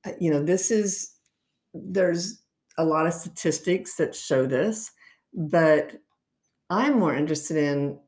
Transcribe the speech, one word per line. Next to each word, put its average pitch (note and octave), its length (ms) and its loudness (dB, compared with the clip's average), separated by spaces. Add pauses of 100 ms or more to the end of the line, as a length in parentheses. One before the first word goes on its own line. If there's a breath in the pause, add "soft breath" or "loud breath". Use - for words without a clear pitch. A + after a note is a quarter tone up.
uh, F#3+ 140 -8
you E3 120 2
know, C#3+ 100 2
this F3+ 300 0
is, G3+ 400 -2 (640)
there's F#3 680 -2 (360)
a E3 80 2
lot D#3 220 2
of E3+ 60 0
statistics - 840 -2
that - 200 -2
show C3 300 0
this, E3 460 -2 (420 soft breath)
but D#3 600 2 (760)
I'm B3 300 2
more D#3 140 2
interested D3+ 440 -2
in C#3+ 500 0